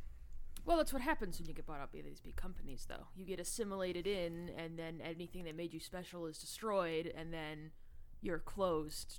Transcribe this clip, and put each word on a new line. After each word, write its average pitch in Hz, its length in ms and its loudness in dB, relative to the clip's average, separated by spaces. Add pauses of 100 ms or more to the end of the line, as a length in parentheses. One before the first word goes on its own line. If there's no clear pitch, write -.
(640)
Well, 330 140 10
that's 302 140 6
what 262 100 4
happens 247 360 4
when 165 100 0
you 160 60 -2
get 160 120 -2
bought 147 140 -4
up 139 120 -4
by 151 100 -8
these 147 180 -8
big 123 160 -6
companies, 143 520 0
though. - 280 -6
You 185 100 -8
get 180 140 -2
assimilated 185 640 0
in, 175 500 0
and 165 220 -4
then 165 240 -4
anything 165 420 -4
that 156 120 -4
made 170 180 -2
you 160 60 -4
special 175 460 -6
is 156 120 -4
destroyed, 175 760 2
and 165 200 -4
then 156 380 -4 (500)
you're 175 160 2
closed 160 800 2